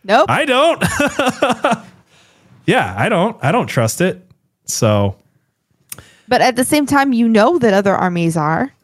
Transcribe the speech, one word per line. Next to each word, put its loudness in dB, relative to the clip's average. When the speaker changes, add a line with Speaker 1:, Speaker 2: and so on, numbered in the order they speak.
Speaker 1:
Nope. 2
Speaker 2:
I 0
don't. 0
<laughs> -20
Yeah, 0
I 0
don't. 0
I 0
don't 0
trust -2
it. -2
So. 0
Speaker 1:
But 0
at 2
the 0
same 0
time, 0
you 2
know 4
that 2
other 2
armies -2
are. -2